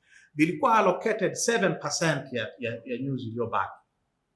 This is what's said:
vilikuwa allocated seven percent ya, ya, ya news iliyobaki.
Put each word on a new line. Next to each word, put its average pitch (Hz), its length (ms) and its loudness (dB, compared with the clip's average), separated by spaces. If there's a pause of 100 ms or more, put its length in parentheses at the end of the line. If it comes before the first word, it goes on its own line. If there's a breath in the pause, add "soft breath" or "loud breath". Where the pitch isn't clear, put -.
(340 soft breath)
vilikuwa 180 440 4
allocated 190 560 2
seven 190 400 2
percent 147 580 -2
ya, 110 260 -4
ya, 117 260 -6
ya 123 140 -6
news 131 240 -4
iliyobaki. 110 500 -2 (640)